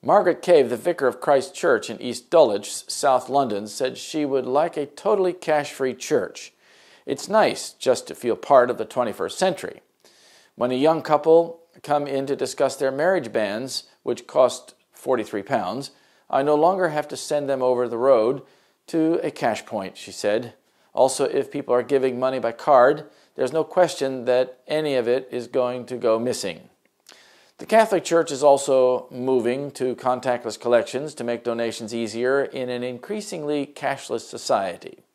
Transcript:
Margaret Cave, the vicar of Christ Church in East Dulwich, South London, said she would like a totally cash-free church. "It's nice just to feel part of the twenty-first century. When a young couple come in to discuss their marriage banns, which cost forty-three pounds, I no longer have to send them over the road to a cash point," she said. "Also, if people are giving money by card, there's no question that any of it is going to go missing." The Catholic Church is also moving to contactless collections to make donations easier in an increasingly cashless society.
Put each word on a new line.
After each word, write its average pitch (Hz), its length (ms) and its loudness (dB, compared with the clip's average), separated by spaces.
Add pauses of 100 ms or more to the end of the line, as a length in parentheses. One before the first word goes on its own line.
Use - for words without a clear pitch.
Margaret 170 380 4
Cave, 147 280 6
the 120 60 -2
vicar 139 320 0
of 117 140 -2
Christ 139 340 0
Church 127 340 0
in 117 120 -10
East - 280 -8
Dulwich, 110 640 2
South 127 380 0
London, 117 360 0
said 127 320 -6
she 151 280 -4
would 131 200 -2
like 147 300 0
a 147 100 -4
totally 190 460 0
cash-free 147 640 -2
church. - 580 -4 (540)
"It's - 240 -8
nice 185 420 2
just - 360 0
to - 80 -12
feel 113 200 -2
part 123 340 4
of 117 80 -4
the 110 60 -4
twenty-first 104 540 -4
century. - 440 -4 (760)
When 123 160 -2
a 127 40 0
young 156 260 2
couple 160 600 4 (200)
come 147 260 -2
in 135 180 -2
to 139 100 -2
discuss 135 400 -2
their 135 160 -2
marriage 147 400 -2
banns, 113 520 -4 (200)
which 120 240 -6
cost - 460 2 (180)
forty-three 113 520 -4
pounds, 113 480 -4 (380)
I 135 140 2
no 147 120 4
longer 175 340 2
have 147 180 -4
to 139 80 -10
send 143 320 -4
them 131 160 -2
over 123 240 2
the 113 100 -6
road 127 440 2 (460)
to 165 360 0
a 156 80 -4
cash 113 340 -2
point," 98 300 -8
she - 160 -18
said. 113 440 -4 (380)
"Also, 131 300 2
if 135 280 -2
people 131 220 -4
are 123 100 2
giving 131 360 0
money 131 200 -2
by 117 120 -2
card, 143 540 4 (300)
there's 131 180 -2
no 160 100 0
question 135 640 0
that 127 320 0 (100)
any 151 280 -2
of 117 120 0
it 127 240 0
is 123 160 -8
going 123 380 -2
to 127 100 -10
go 113 240 0
missing." 104 500 -6 (920)
The - 80 -16
Catholic 214 360 4
Church 165 280 2
is 135 120 -4
also 131 680 4
moving 131 600 0
to 127 240 -4
contactless 123 640 -2
collections 123 540 0
to 127 100 -10
make 120 200 -4
donations 117 500 -4
easier 120 500 -2
in 127 260 -6
an 123 140 -6
increasingly 147 840 -6
cashless 135 600 -6
society. - 760 -4 (120)